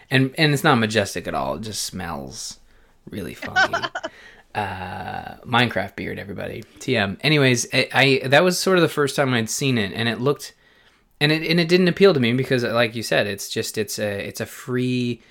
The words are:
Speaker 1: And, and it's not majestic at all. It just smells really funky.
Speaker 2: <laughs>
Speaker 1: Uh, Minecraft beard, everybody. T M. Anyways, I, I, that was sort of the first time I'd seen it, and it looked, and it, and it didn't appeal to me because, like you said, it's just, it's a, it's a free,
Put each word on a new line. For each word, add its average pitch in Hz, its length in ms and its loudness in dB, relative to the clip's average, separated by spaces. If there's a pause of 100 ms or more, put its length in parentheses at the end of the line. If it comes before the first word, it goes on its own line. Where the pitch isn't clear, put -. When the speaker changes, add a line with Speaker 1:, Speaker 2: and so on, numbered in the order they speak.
Speaker 1:
And, 135 300 2
and 151 120 4
it's 139 120 0
not 139 160 4
majestic 107 480 -2
at 82 80 -6
all. 67 200 -2
It 90 60 -8
just 107 220 -8
smells 76 720 -10 (520)
really - 260 -10
funky. - 400 0
Speaker 2:
<laughs> 339 100 -4 (720)
Speaker 1:
Uh, 92 880 -8
Minecraft 117 500 0
beard, 95 220 -8
everybody. 98 460 -10 (160)
T 123 180 -2
M. 98 240 0
Anyways, 135 500 4
I, 131 180 0 (340)
I, 131 60 -4
that 147 140 8
was 180 140 2
sort 190 220 2
of - 20 6
the 156 80 4
first 143 260 -2
time 135 180 2
I'd 113 180 0
seen 131 260 0
it, 101 160 -2
and 113 160 -2
it 104 100 -4
looked, 143 360 -2 (640)
and 147 100 4
it, 160 160 0
and 170 120 4
it 165 100 2
didn't 180 200 6
appeal 196 240 6
to 147 60 2
me 117 140 4
because, 131 300 0
like 117 320 0
you 113 80 -6
said, 120 240 0
it's 101 220 -8
just, - 280 -6
it's 107 220 -4
a, 101 280 -4
it's - 140 -10
a 104 60 -6
free, 123 840 -2